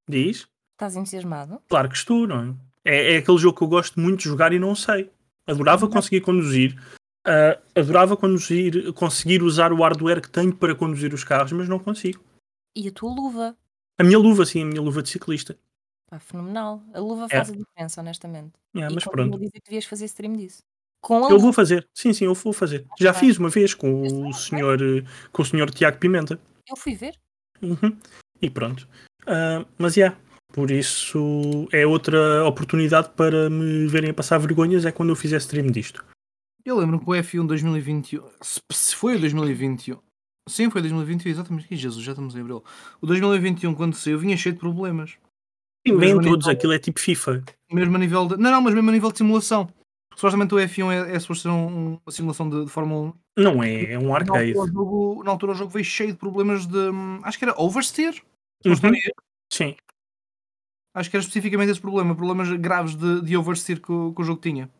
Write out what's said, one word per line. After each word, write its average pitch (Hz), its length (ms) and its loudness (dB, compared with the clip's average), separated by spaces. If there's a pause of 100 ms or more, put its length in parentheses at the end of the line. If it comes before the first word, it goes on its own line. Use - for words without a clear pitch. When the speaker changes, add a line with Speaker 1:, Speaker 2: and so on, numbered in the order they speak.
Speaker 1:
Diz? 147 380 -2 (280)
Speaker 2:
Estás 190 220 -10
entusiasmado? 180 720 -10
Speaker 1:
Claro 135 200 2
que 131 80 -10
estou, 233 300 0
não 127 300 -6 (280)
é? 160 60 0
É, 143 240 4
é - 40 4
aquele 175 200 4
jogo 170 180 4
que - 80 -2
eu 156 40 0
gosto 170 320 0
muito 185 200 0
de - 40 -10
jogar 156 280 2
e 180 60 0
não 196 160 0
sei. 202 360 -4 (360)
Adorava 156 380 4
Speaker 2:
Exato. 214 80 -2
Speaker 1:
conseguir 190 300 0
conduzir, 135 540 2 (500)
ah, 156 340 4 (140)
adorava 175 420 4
conduzir, 180 800 0
conseguir 175 480 0
usar 170 300 4
o 165 100 2
hardware 160 400 2
que - 80 -20
tenho 180 240 2
para 165 200 0
conduzir 147 380 -4
os 135 120 -10
carros, 135 280 0
mas 180 160 -4
não 185 100 -2
consigo. 190 440 -6 (540)
Speaker 2:
E 196 120 -8
a 190 40 -8
tua 226 220 -10
luva? 233 420 -8 (420)
Speaker 1:
A 180 60 4
minha 190 140 8
luva, 208 280 6
sim, 160 160 -4
a 156 40 -6
minha 151 140 -4
luva 151 220 -2
de - 80 -8
ciclista. - 480 -8 (500)
Speaker 2:
Pá, 156 100 -20
fenomenal. 208 640 -12 (120)
A 175 60 -10
luva 226 260 -8
Speaker 1:
É. 180 100 -4
Speaker 2:
faz 220 140 -2
a 208 40 -14
diferença, 170 460 -14
honestamente. 165 520 -16 (220)
Speaker 1:
É, 196 60 -8
Speaker 2:
E - 20 -6 (120)
Speaker 1:
mas 175 100 -6
Speaker 2:
continuo 196 60 -8 (200)
Speaker 1:
pronto. 202 40 -6
Speaker 2:
a 196 40 -10
dizer 202 140 -10
que 214 140 -20
devias 214 180 -10
fazer 208 220 -12
stream 214 280 -12
disso. 196 240 -14 (420)
Com 233 180 0
a 262 120 4
Speaker 1:
Eu 302 80 8
vou 220 100 8
Speaker 2:
luva. 254 40 6
Speaker 1:
fazer. 175 420 2
Sim, 233 180 0
sim, 202 140 -2
eu 185 80 2
vou 214 180 -4
fazer. 147 400 -4
Speaker 2:
Acho - 100 -2
Speaker 1:
Já 185 100 8
Speaker 2:
bem. 185 80 -4
Speaker 1:
fiz 247 180 6
uma 170 100 0
vez 196 260 4
com 135 180 0
o 135 120 0
Speaker 2:
Fizeste 135 160 -2
muito 143 140 -6
bem. 131 60 -10
Speaker 1:
senhor, 139 420 0
eh, 131 220 0 (280)
com 165 100 0
o - 20 0
senhor 147 260 0
Tiago 151 280 2
Pimenta. 165 420 0 (280)
Speaker 2:
Eu 269 80 -14
fui 262 180 -8
ver. 262 240 -12 (420)
Speaker 1:
Uhum. 208 360 -2 (440)
E 160 100 -2
pronto. 123 380 -8 (380)
Ah, 165 380 -2 (140)
mas, 170 180 0
yeah, 190 200 6 (360)
por 139 180 -2
isso 147 1040 -2
é 151 140 6
outra 156 600 2
oportunidade 160 640 0
para 160 400 2
me 156 360 0
verem 156 240 0
a 147 40 -6
passar 160 240 0
vergonhas, 165 460 2
é 160 80 -2
quando 165 180 0
eu 160 60 0
fizer 156 220 -2
stream 143 320 -4
disto. - 340 -6 (600)
Speaker 3:
Eu 254 140 -4
lembro 165 220 0
que - 80 -8
o 180 60 0
F 175 260 -4
um 165 60 0
dois 151 160 -2
mil 160 140 0
e 151 40 -2
vinte 147 340 -6
e 147 40 -10
um, 135 100 -18 (120)
se, - 200 -8 (120)
se - 240 0
foi 240 200 0
o 175 40 -2
dois 156 120 0
mil 151 160 -2
e 135 60 -2
vinte 127 340 -6
e 127 60 -10
um, - 40 -16 (500)
sim, 226 220 0
foi 202 100 -2
dois 160 120 -2
mil 160 100 -2
e - 20 -6
vinte 170 200 -4
e 180 40 -4
um, - 20 -2
exatamente. 165 420 -6
Ih, 175 40 -8
Jesus, 117 280 -8
já 135 80 -10
estamos 135 240 -10
em 123 40 -10
abril. 117 220 -12 (380)
O 156 60 -6
dois 180 140 2
mil 202 140 4
e 196 40 2
vinte 180 240 -2
e 175 40 -4
um, 165 80 0
quando 160 220 -2
saiu, 151 220 -2
vinha 185 180 0
cheio 170 180 -4
de 175 60 -12
problemas. 170 560 -6 (720)
Speaker 1:
Sim, 226 80 6
Speaker 3:
Mesmo 180 40 6
Speaker 1:
vêm 185 140 8
Speaker 3:
a 170 200 6
Speaker 1:
todos, 156 140 2
Speaker 3:
nível, 160 120 4
Speaker 1:
aquilo 160 160 2
é 151 40 0
tipo - 220 -6
fifa. 135 420 -2 (300)
Speaker 3:
mesmo 175 240 2
a - 20 2
nível 180 300 2
de, 190 80 -2
não, 233 160 4
não, 262 80 4
mas 240 140 4
mesmo 220 140 4
a 220 40 6
nível 220 180 2
de 214 80 -8
simulação. 214 500 2 (460)
Supostamente 202 400 2
o 202 40 4
F 190 240 0
um 185 100 0
é, 180 220 -2
é 175 40 -2
suposto 170 240 -6
ser 175 60 -4
um, 170 180 0 (280)
um, 165 100 -16
uma 160 80 -16
simulação 160 360 -6
de, 151 180 -4
de 147 40 -14
Fórmula 156 380 -4
um. - 340 -2
Speaker 1:
Não 151 200 6
é, 113 320 -2
é 123 40 -4
um 131 100 -2
Speaker 3:
Na 139 100 0
altura 185 220 0
Speaker 1:
arcade. 117 180 0
Speaker 3:
o 185 80 0
jogo, 202 580 -2
na 196 60 -4
altura 196 220 -2
o - 20 -4
jogo 190 180 -8
veio 208 120 -4
cheio 214 280 -4
de 170 60 -12
problemas 202 480 -2
de, 175 100 -6
hum, 190 480 -4
acho 214 140 -10
que 254 60 -6
era 240 160 -2
oversteer, 262 540 -2
se - 60 -18
não - 500 -4
Speaker 1:
Uhum. - 40 6
Speaker 3:
estou 185 200 4
em - 40 2
erro. - 240 -8 (300)
Speaker 1:
Sim. 143 220 -4 (1200)
Speaker 3:
Acho 180 160 -8
que 202 60 -2
era 196 60 0
especificamente 202 480 0
esse 196 100 -4
problema, 190 340 0
problemas 180 360 -2 (100)
graves 170 340 -2
de, 175 280 0
de 165 140 0
oversteer 170 440 -4
que - 100 -14
o, 170 240 -2
que 175 60 -8
o 170 40 -2
jogo 165 160 -4
tinha. 131 400 -6